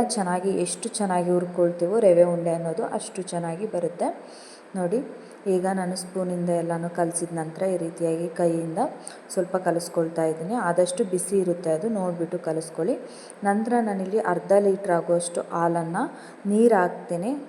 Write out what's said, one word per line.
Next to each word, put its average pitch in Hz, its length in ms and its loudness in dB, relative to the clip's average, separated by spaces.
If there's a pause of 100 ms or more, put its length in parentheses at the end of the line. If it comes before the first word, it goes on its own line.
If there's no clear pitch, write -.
ಚೆನ್ನಾಗಿ, 185 420 0 (160)
ಎಷ್ಟು - 220 -8
ಚೆನ್ನಾಗಿ 180 420 0
ಹುರ್ಕೊಳ್ತೀವೋ 180 680 2
ರವೆ 175 220 8
ಉಂಡೆ 170 280 4
ಅನ್ನೋದು 165 340 -2
ಅಷ್ಟು - 380 -6
ಚೆನ್ನಾಗಿ 175 440 -4
ಬರುತ್ತೆ. 175 420 -2 (680)
ನೋಡಿ, 185 240 0 (540)
ಈಗ 180 200 2
ನಾನು 185 220 -2
ಸ್ಪೂನಿಂದ 180 540 -4
ಎಲ್ಲನೂ 170 380 0
ಕಲಸಿದ 170 440 -2
ನಂತರ 160 300 -6
ಈ 190 140 2
ರೀತಿಯಾಗಿ 170 520 -2
ಕೈಯಿಂದ 170 500 0 (540)
ಸ್ವಲ್ಪ 175 240 -2
ಕಲಿಸ್ಕೊಳ್ತಾ 170 680 0
ಇದ್ದೀನಿ. 165 300 -2
ಆದಷ್ಟು 185 500 2
ಬಿಸಿ 185 340 0
ಇರುತ್ತೆ, 175 320 0
ಅದು 160 180 0
ನೋಡಿಬಿಟ್ಟು 180 500 -2
ಕಲಿಸ್ಕೊಳ್ಳಿ. 165 600 -2 (460)
ನಂತರ 214 360 2
ನಾನಿಲ್ಲಿ 196 380 0
ಅರ್ಧ 175 400 0
ಲೀಟ್ರ್ 196 320 2
ಆಗುವಷ್ಟು 170 500 2 (120)
ಹಾಲನ್ನು 170 500 0 (440)
ನೀರು 220 360 6
ಹಾಕ್ತೇನೆ 180 540 -2 (120)